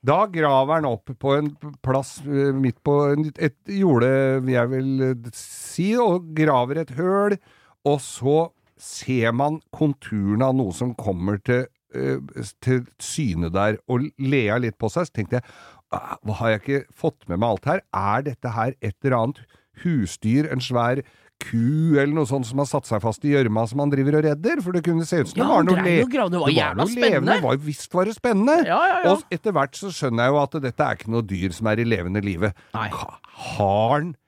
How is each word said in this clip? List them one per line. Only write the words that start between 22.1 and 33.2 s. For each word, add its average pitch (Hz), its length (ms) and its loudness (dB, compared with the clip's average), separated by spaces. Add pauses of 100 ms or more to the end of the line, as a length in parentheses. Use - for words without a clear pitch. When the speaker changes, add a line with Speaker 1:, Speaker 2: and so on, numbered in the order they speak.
Speaker 1:
noe 160 100 2
sånt 127 220 -2
som 131 120 -4
har 143 100 0
satt 143 180 -2
seg 107 160 0
fast 113 220 -2
i 143 80 4
gjørma 117 340 2
som 123 120 -4
han 143 120 0
driver 139 240 2
og 156 80 4
redder?» 165 400 0
For 175 80 -4
det 175 140 0
kunne 165 200 2
se 170 140 0
ut 127 80 0
som - 140 -4
Speaker 2:
Ja, - 20 4
Speaker 1:
det 302 80 2
var 185 120 4
noe 185 120 4
Speaker 2:
det 180 160 2
er 170 80 4
jo 254 80 4
Speaker 1:
le-, 247 60 -6
Speaker 2:
grav-, 220 180 0
det 180 80 0
var 143 80 2
Speaker 1:
det - 80 4
var - 60 4
Speaker 2:
jævla 147 160 -2
Speaker 1:
noe - 100 0
levende. 240 160 0
Speaker 2:
spennende. - 300 4
Speaker 1:
Det - 100 0
var - 140 2
jo, 147 80 -6
visst - 280 -8
var 180 120 2
det 220 100 -6
spennende. 240 400 2 (100)
Speaker 2:
Ja, 185 220 2
ja, 381 160 2
ja. 247 80 4
Speaker 1:
Og 202 200 2
etter 185 200 -2
hvert 143 240 0
så 202 160 -10
skjønner 120 320 0
jeg 127 100 4
jo 147 60 4
at 143 220 -2
dette 135 260 -2
er 113 80 -2
ikke - 160 -10
noe 117 100 0
dyr 95 320 -2
som 110 140 -4
er 107 120 2
i 120 40 0
levende 98 400 -2
live. 95 300 -2 (200)
Speaker 2:
Nei. 107 160 -6
Speaker 1:
Ka-, - 300 -12 (240)